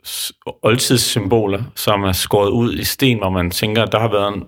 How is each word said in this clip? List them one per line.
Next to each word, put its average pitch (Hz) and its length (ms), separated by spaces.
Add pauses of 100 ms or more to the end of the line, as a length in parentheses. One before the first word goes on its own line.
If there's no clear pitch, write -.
s-, - 280 (300)
oldtidssymboler, 110 1000 (140)
som 104 280
er 95 80
skåret 101 380
ud 117 240
i 92 100
sten, 123 340
hvor 95 120
man 90 200
tænker, 110 320
at 98 100
der 107 80
har 117 100
været 101 380